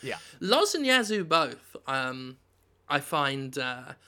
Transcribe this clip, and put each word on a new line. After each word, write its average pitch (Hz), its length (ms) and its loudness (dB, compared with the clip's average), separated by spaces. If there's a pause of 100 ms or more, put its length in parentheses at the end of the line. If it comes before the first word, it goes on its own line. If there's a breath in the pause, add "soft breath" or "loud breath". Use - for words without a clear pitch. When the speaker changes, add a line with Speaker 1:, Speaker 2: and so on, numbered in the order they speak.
Speaker 1:
Yeah. 123 160 -8 (220 loud breath)
Speaker 2:
Loz 262 340 4
and 311 100 -2
Yazoo 220 400 2
both, 156 520 0 (100)
um, 131 500 -4 (520)
I 143 120 2
find, 139 560 -2
uh, 127 380 -6 (140 soft breath)